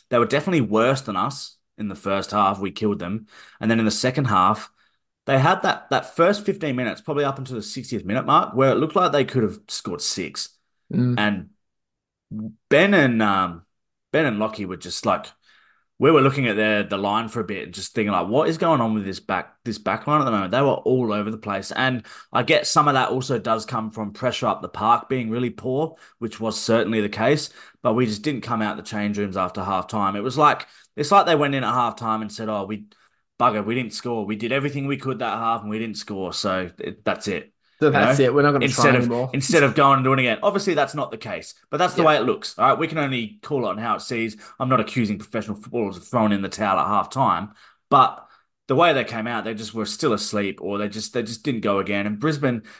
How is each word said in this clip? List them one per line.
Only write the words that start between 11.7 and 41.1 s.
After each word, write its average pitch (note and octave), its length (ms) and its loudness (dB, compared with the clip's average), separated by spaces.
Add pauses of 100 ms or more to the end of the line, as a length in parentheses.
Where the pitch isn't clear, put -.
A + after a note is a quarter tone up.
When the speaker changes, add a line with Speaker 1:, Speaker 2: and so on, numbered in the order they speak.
Speaker 1:
Ben F#3 240 6
and, B2+ 280 4
um, F#2 420 0 (480)
Ben D#3 140 2
and G#2+ 140 -2
Lockie G#2+ 260 -4
were F2+ 120 -8
just E2+ 280 -8
like, G#2 220 0 (720)
we C#3+ 120 6
were D3 100 8
looking C3+ 260 2
at G#2 80 0
the, G#2+ 340 2
the G2+ 80 -2
line G#2 320 -2
for A#2 100 -6
a G#2+ 60 -2
bit G2 180 -8
and F2+ 100 -14
just - 200 -10
thinking, G#2 180 0
like, F2+ 160 0
"What C3+ 220 2
is D#3+ 80 -2
going D#3+ 240 2
on A2 140 0
with G2+ 100 -4
this F#2+ 140 -8
back, - 340 -6 (100)
this A2 140 -6
back - 300 -4
line D3+ 140 2
at C3+ 40 0
the B2 60 0
moment?" G2 200 -2
They A#2+ 100 2
were C#3 120 4
all B2 400 0
over G#2 160 -2
the A2 80 -8
place. G2 340 -6
And B2+ 320 -2 (300)
I B2+ 100 2
get D3+ 240 2
some D3 200 4
of C#3+ 80 4
that B2+ 140 2
also B2+ 300 -2
does A2 260 -2
come A2 260 -6
from G#2+ 200 -8
pressure B2 360 -2
up G2 140 0
the F2+ 80 -8
park A2+ 380 2
being B2 220 -4
really A#2+ 220 -2
poor, C3+ 440 -4 (220)
which A2+ 240 -8
was A2 180 -2
certainly A2+ 400 2
the G2+ 100 0
case, C3 420 0 (320)
but A#2 100 2
we A#2+ 140 2
just G#2 160 -6
didn't C#3+ 180 -4
come A2+ 200 -4
out G#2 140 -2
the - 80 -14
change G#2 340 -4
rooms G2 200 -4
after F#2 240 -4
halftime. G2 540 -2
It G#2 60 -4
was B2 160 -4
like, D3 300 4 (280)
it's D3 160 -2
like G3 160 6
they E3 80 4
went C#3+ 200 2
in C3 80 -2
at A2+ 100 0
halftime A2+ 480 0
and G#2 100 -8
said, A2 180 -6
"Oh, G2+ 160 -4
we, G#2 220 -8 (520)
bugger, A2 240 2
we A2 120 -4
didn't A#2+ 180 -4
score. A2+ 320 -6
We G#2+ 100 -6
did A2+ 160 -6
everything C#3 360 -2
we C#3 100 -2
could C3 220 -6
that A2 180 -4
half A#2 240 -2
and G#2 80 -10
we A2 100 -4
didn't A2 180 -8
score. F#2+ 360 -6
So F#2 360 -2 (100)
it, - 260 -12
that's G2+ 220 -2
it." F#2 240 -6 (280)
Speaker 2:
So D#3 80 4
Speaker 1:
You C#3 60 4
Speaker 2:
that's C3+ 260 6
Speaker 1:
know? C3+ 60 6
Speaker 2:
it. B2 80 4
We're C#3+ 100 6
not D3 80 6
gonna C3+ 140 2
Speaker 1:
Instead C3+ 180 2
Speaker 2:
try C#3+ 80 8
Speaker 1:
of, B2+ 60 6
Speaker 2:
anymore. A#2+ 360 0
Speaker 1:
instead C#3+ 300 4
of A#2+ 120 2
going C#3 220 6
and C3 80 0
doing C3 140 4
it - 20 2
again. A#2 200 0
Obviously, - 320 0
that's C#3+ 220 0
not C#3 160 -4